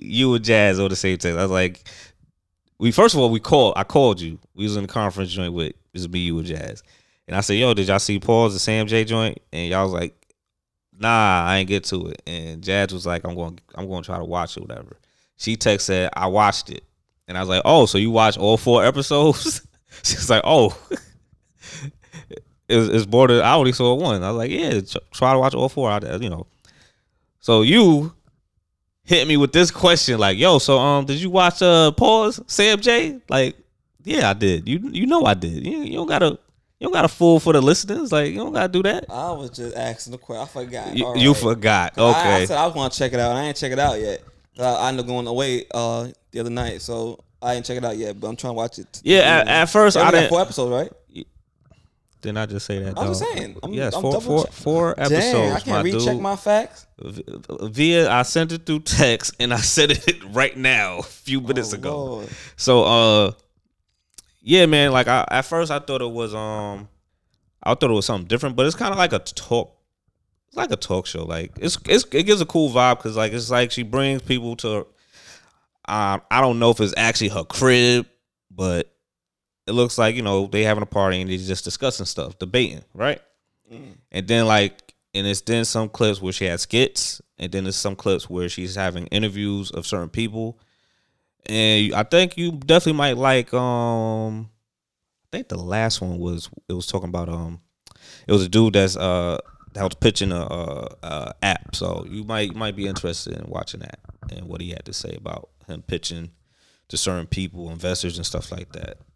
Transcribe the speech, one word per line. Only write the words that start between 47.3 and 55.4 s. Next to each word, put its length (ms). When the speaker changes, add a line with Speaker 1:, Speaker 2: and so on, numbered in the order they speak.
Speaker 2:
I 100
didn't 140
check 100
it 80
out 100
yet. 240
But 100
I'm 80
trying 160
to 40
watch 220
it 120
t-, 120
Speaker 1:
Yeah, 160
Speaker 2:
today. 120
Speaker 1:
at, 100
at 80
first, 240
Speaker 2:
They 80
Speaker 1:
I 40
Speaker 2:
only 80
got 80
Speaker 1:
didn't 100
Speaker 2:
four 100
episodes, 300
right? 200
Speaker 1:
Didn't 180
I 80
just 180
say 140
that, 180
Speaker 2:
I'm 120
just 120
Speaker 1:
dog? 140
Speaker 2:
saying. 260
I'm, 100
Speaker 1:
Yes, 220
Speaker 2:
I'm 80
Speaker 1:
four, 120
Speaker 2:
double 120
Speaker 1:
four, 200
Speaker 2:
check- 80
Speaker 1:
four 420
Speaker 2:
Dang, 160
Speaker 1:
episodes, 440